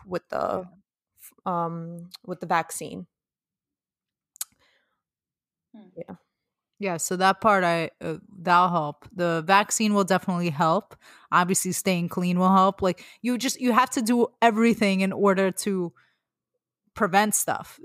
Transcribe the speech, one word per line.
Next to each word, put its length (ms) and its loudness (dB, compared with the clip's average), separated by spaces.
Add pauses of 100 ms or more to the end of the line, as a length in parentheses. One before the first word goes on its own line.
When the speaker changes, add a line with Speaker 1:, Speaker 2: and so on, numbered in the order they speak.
Speaker 1:
with 240 -8
the, 80 -4
Speaker 2:
Yeah. 220 -2 (600)
Speaker 1:
f-, 260 -18
um, 640 -8 (160)
with 140 -12
the 60 -12
vaccine. 600 -6 (2750)
Speaker 3:
Hmm. 80 -20 (140)
Speaker 1:
Yeah. 180 -14 (680)
Speaker 2:
Yeah, 140 -4
so 200 -4
that 260 2
part, 200 4
I, 280 0 (100)
uh, 160 -8 (240)
that'll 300 4
help. 440 -4
The 320 -2
vaccine 480 2
will 100 4
definitely 460 -2
help. 460 -2 (340)
Obviously, 420 0
staying 360 -2
clean 300 -2
will 160 4
help. 280 4
Like, 220 -2 (180)
you 160 -2
just, 220 -6
you 120 0
have 180 2
to 120 -2
do 260 2 (140)
everything 580 4
in 120 0
order 400 2
to 400 -4 (1040)
prevent 400 0
stuff. 500 -6